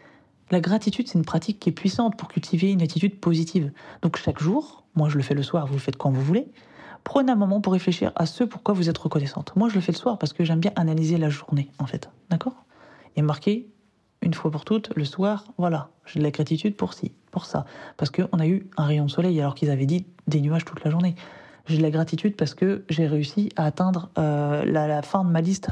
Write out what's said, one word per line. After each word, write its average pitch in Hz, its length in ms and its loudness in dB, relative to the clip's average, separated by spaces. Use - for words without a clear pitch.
La 180 120 4
gratitude, 214 460 0
c'est - 100 0
une 160 80 2
pratique - 340 -2
qui - 100 0
est - 40 -2
puissante 220 440 0
pour - 100 -12
cultiver 180 440 0
une 185 100 4
attitude 175 380 0
positive. 160 520 2
Donc 165 160 0
chaque - 240 -4
jour, 214 420 -2
moi 151 140 4
je 147 80 0
le 135 60 2
fais 143 100 -2
le 139 100 0
soir, 151 240 -2
vous 135 60 -2
le 135 60 0
faites - 180 -6
quand 139 140 2
vous 131 100 2
voulez, 180 300 2
prenez 262 280 2
un 240 40 4
moment 202 240 2
pour 190 140 2
réfléchir 180 420 0
à 165 100 0
ce - 180 -2
pourquoi 220 300 -2
vous 175 160 2
êtes 160 80 -2
reconnaissante. 147 580 -4
Moi 226 140 4
je 202 60 -4
le 185 60 2
fais 170 100 -2
le 165 60 -2
soir 233 220 -2
parce - 120 -2
que - 120 -2
j'aime 160 160 2
bien 185 160 2
analyser 160 420 2
la 156 120 2
journée, 143 500 -2
en 139 60 -2
fait. - 240 -8
D'accord ? 175 360 -4
Et 151 60 0
marquer, 202 480 0
une 170 120 2
fois 160 180 -2
pour 151 120 -6
toutes, 214 320 -2
le 147 100 0
soir, 202 400 -2
voilà, 165 320 0
j'ai - 140 -4
de 151 40 4
la 147 80 2
gratitude 160 440 0
pour - 180 -4
ci, - 200 -6
pour - 140 -6
ça. - 200 -4
Parce 147 140 -2
qu'on 180 280 0
a 160 80 2
eu 196 200 0
un 151 80 2
rayon 147 200 2
de 139 60 0
soleil 170 300 0
alors 143 140 -2
qu'ils 147 160 0
avaient 135 140 0
dit 180 200 0
des 151 120 2
nuages 156 260 0
toute - 180 -14
la 151 80 2
journée. 175 240 2
J'ai 160 120 2
de 156 40 4
la 156 100 4
gratitude 160 440 0
parce 151 180 -2
que 196 360 0
j'ai 160 180 2
réussi 151 480 0
à 160 100 0
atteindre, 180 520 0
euh, 147 480 0
la, 151 220 2
la 147 140 0
fin 190 220 0
de 180 60 2
ma 165 120 4
liste, 190 300 0